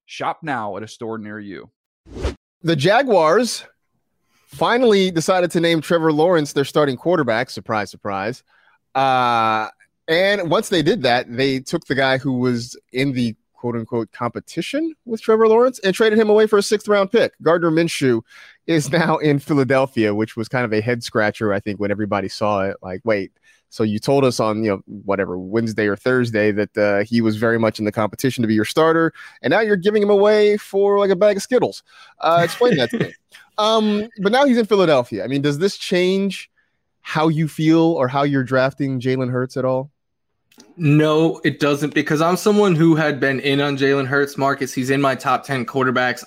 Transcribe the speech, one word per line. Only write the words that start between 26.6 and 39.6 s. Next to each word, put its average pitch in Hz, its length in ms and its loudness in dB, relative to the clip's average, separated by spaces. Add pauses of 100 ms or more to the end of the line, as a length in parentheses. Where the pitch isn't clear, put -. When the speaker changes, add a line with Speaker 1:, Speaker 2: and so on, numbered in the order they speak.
Speaker 2:
uh, 104 260 2
he 117 160 0
was 110 160 0
very 113 240 0
much 110 200 0
in 107 40 -4
the 104 80 -2
competition 117 520 -2
to 107 40 0
be 110 60 0
your 107 100 2
starter, 160 480 2 (300)
and 127 100 -2
now 196 80 2
you're 214 160 2
giving 208 260 0
him 202 80 0
away 208 460 4
for, 202 440 0
like, 202 100 2
a 190 60 2
bag 208 200 4
of 202 80 -6
Skittles. 180 400 -2 (360)
Uh, 170 240 2
explain 240 340 2
that 247 140 0
to 233 80 -6
me. - 200 -4
Speaker 3:
<laughs> - 40 -20 (340)
Speaker 2:
Um, 214 520 0 (100)
but 202 140 0
now 269 100 4
he's 247 140 4
in 226 80 2
Philadelphia. 147 580 2
I 110 40 -8
mean, 139 140 -2
does 147 180 -2
this 196 180 -2
change 190 760 -2 (480)
how 160 300 -2
you 156 180 0
feel 160 320 2
or 165 300 2
how 139 140 0
you're 139 200 0
drafting 131 560 -2
Jalen 127 320 -2
Hurts 127 240 -6
at 131 80 -4